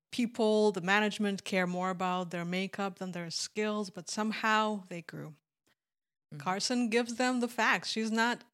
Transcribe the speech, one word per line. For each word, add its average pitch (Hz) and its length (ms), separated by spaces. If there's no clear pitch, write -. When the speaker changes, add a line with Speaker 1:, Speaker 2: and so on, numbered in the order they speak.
Speaker 1:
people, 214 600
the 196 100
management 202 600
care 185 240
more 180 220
about 180 420
their 170 140
makeup 190 540
than 185 120
their 170 180
skills, 214 600
but 180 200
somehow 214 800
they 170 140
grew. 156 320
Speaker 2:
Mm-hmm. 151 40
Speaker 1:
Carson 202 520
gives 233 260
them 254 240
the 240 80
facts. 240 420
She's 220 220
not, 226 320